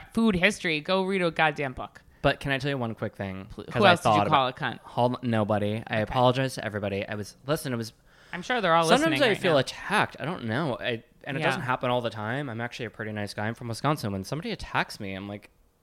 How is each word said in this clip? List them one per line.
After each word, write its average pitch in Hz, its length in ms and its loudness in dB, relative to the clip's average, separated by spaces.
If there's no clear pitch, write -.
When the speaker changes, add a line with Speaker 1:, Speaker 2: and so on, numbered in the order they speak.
Speaker 1:
food 226 220 4
history, 180 440 0
go 185 240 0
read 190 180 0
a 170 100 2
goddamn 151 420 0
book. - 280 -14
Speaker 2:
But 139 180 2
can 143 140 -2
I 135 40 0
tell 135 120 -2
you 139 80 -2
one 117 180 -4
quick - 220 -8
thing? 95 360 -8
Speaker 1:
Pl-, - 120 -12
Speaker 2:
'Cause - 100 -12
Speaker 1:
who 208 80 4
Speaker 2:
I 196 80 10
Speaker 1:
else 170 80 4
did - 100 4
you 107 60 8
Speaker 2:
thought 104 140 4
Speaker 1:
call 139 180 6
Speaker 2:
about 131 140 -6
Speaker 1:
a - 20 -8
cunt? 120 200 -4
Speaker 2:
Hold 123 320 0
on, - 40 -8
nobody. 107 460 2
I 117 80 -4
Speaker 1:
Okay. 110 80 0
Speaker 2:
apologize 127 520 2
to - 80 -10
everybody. 101 420 -4
I 110 100 -8
was, 104 200 -10
listen, 139 280 -4
it 120 40 -2
was 113 140 -6
Speaker 1:
I'm 175 80 -10
sure 247 180 -2
they're 170 160 4
all 165 80 6
Speaker 2:
Sometimes 233 280 6
Speaker 1:
listening 285 120 2
Speaker 2:
I 254 60 6
Speaker 1:
right 196 120 2
Speaker 2:
feel 180 120 4
Speaker 1:
now. 143 60 6
Speaker 2:
attacked. - 600 -2
I - 60 -8
don't - 180 -6
know. 120 380 -2
I, 117 200 -4
and 135 140 -6
it - 20 -4
Speaker 1:
Yeah. 156 80 -2
Speaker 2:
doesn't 135 140 0
happen 127 280 0
all 123 120 2
the 117 80 -2
time. 113 400 -4
I'm 113 100 -8
actually 120 280 -6
a - 20 -8
pretty 107 240 -8
nice 104 200 -4
guy. 107 140 -4
I'm 117 80 -2
from 120 140 -8
Wisconsin. 131 420 -2
When 95 140 -4
somebody 165 260 -6
attacks - 480 -6
me, 98 160 -8
I'm 98 140 -10
like, 104 200 -12